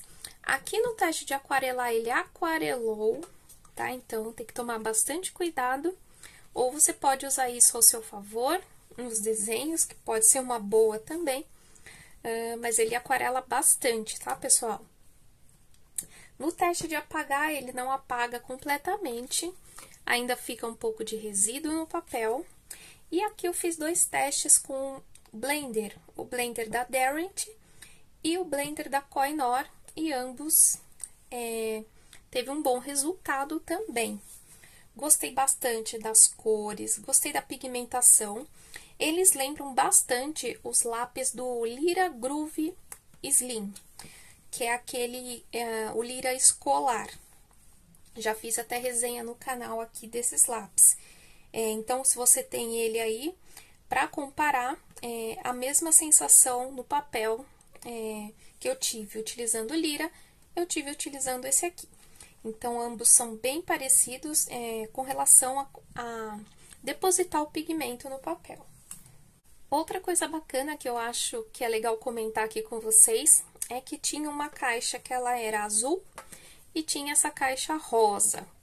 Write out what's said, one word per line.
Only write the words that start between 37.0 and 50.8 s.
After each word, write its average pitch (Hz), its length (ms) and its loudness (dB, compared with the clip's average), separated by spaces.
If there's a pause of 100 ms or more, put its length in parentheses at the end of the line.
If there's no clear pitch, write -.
da 277 100 -2
pigmentação. 247 1040 2 (500)
Eles 339 360 4
lembram 277 420 -4
bastante 262 880 2
os 240 220 0
lápis 247 500 -4
do 247 300 -4
Lira 349 440 0
Groove 302 680 -4 (440)
Slim, 226 540 -2 (760)
que - 100 -6
é 233 100 0
aquele, 247 800 -6
é, 226 420 -2
o 226 80 0
Lira 254 300 -4
escolar. 262 760 2 (1080)
Já 220 200 0
fiz 226 200 -4
até 240 220 -4
resenha 240 460 -2
no 233 100 -8
canal 233 460 -6
aqui 226 260 -12
desses 240 400 2
lápis. - 500 6 (560)